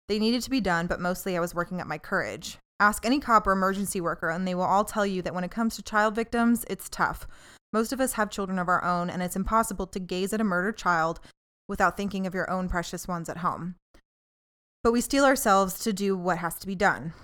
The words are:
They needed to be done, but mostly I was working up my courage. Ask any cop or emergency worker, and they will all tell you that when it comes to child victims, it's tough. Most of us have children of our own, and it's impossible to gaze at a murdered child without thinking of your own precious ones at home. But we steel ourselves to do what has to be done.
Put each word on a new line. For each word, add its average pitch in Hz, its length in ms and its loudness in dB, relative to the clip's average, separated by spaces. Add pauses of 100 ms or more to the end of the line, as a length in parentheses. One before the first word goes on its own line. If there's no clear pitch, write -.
They 208 100 0
needed 233 260 2
to - 60 -8
be 262 120 0
done, 175 260 0
but 170 140 -2
mostly 185 340 -2
I 170 60 0
was 175 120 -2
working 175 280 -4
up - 60 -8
my 151 100 -6
courage. 127 600 -6 (220)
Ask 208 260 4
any 269 140 4
cop 220 260 4
or 196 60 4
emergency 190 480 0
worker, 165 300 -2
and 185 180 -2
they 180 80 0
will 180 80 0
all 190 220 4
tell 214 200 0
you 185 180 -2
that 175 120 -4
when 180 80 -2
it 180 80 -6
comes 226 240 0
to 202 80 -12
child 214 320 2
victims, 233 540 2
it's - 180 -8
tough. - 400 -2 (460)
Most 220 180 0
of 254 80 -4
us 262 140 0
have 208 180 0
children 190 260 -4
of 180 120 -2
our 180 160 4
own, 175 240 0
and 180 120 -4
it's 180 140 -4
impossible 196 520 0
to - 120 -8
gaze 185 320 -4
at 220 80 -2
a 220 60 2
murdered 190 320 0
child 165 420 2 (480)
without 190 300 2
thinking 196 280 -4
of 175 80 -6
your 180 160 -2
own 185 200 -2
precious 175 400 -4
ones 170 180 -4
at 170 120 -8
home. 175 360 -4 (1120)
But 233 80 2
we 240 80 2
steel 277 240 4
ourselves 196 540 4
to 226 120 -2
do 196 240 0
what 175 220 0
has 170 220 -6
to 185 80 -12
be 190 80 -6
done. 165 360 2 (120)